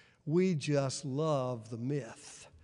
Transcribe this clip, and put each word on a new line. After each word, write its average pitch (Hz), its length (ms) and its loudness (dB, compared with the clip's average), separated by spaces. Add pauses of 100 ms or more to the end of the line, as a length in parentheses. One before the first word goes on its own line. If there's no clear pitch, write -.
(240)
We 180 300 4
just 139 500 0
love 127 640 0
the 113 100 -8
myth 127 680 -6 (180)